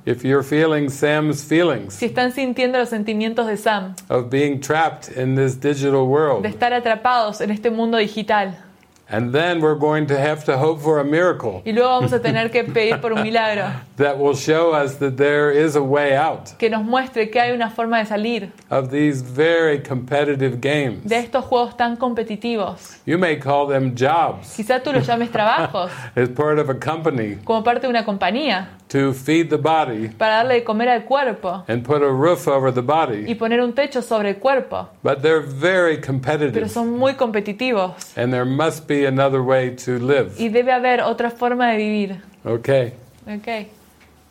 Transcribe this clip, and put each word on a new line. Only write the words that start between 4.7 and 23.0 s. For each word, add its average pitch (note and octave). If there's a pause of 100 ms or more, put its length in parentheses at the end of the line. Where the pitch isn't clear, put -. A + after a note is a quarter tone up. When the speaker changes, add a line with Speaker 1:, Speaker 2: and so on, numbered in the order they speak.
Speaker 1:
in C3
this C3
digital C#3
world. C#3
Speaker 2:
de G#3+
estar A#3+
atrapados A#3
en G#3
este G#3+
mundo A3+
digital. G#3 (560)
Speaker 1:
And A#2+
then E3+
we're D#3
going D3+
to C#3
have D3+
to D3
hope D3+
for D3+
a C#3
miracle C#3+
Speaker 2:
Y A3
luego A#3+
vamos B3+
a A#3+
tener A3+
que A#3+
pedir A3+
por A#3
un G#3+
milagro A3 (180)
Speaker 1:
<laughs> -
that C#3
will C#3+
show D#3+
us C#3+
that C3+
there D3
is D3+
a D3
way C#3
out C#3+
Speaker 2:
que A3+
nos A3
muestre A#3+
que A#3+
hay A#3+
una A#3
forma A#3
de G#3+
salir G#3+ (180)
Speaker 1:
of C3
these D3
very D3
competitive C3+
games. C3+
Speaker 2:
de A3+
estos A#3+
juegos A#3+
tan A#3
competitivos. A3+